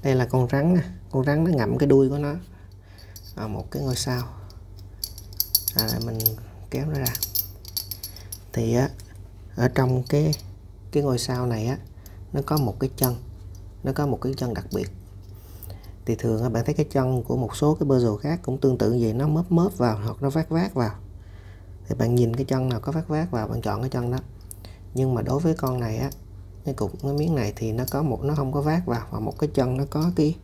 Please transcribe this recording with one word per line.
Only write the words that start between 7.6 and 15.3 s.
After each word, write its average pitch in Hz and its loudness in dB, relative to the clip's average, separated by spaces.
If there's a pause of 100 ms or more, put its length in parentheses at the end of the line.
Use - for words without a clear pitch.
Thì 113 2
á, 131 4 (680)
ở 123 4
trong 127 4
cái, 151 4 (580)
cái 147 2
ngôi 131 2
sao 123 -2
này 113 0
á, 131 0 (560)
nó 139 0
có 151 2
một 120 0
cái 131 2
chân, 123 2 (680)
nó 135 -2
có 147 2
một 127 0
cái 131 -2
chân 123 -2
đặc - -4
biệt. 98 0 (1160)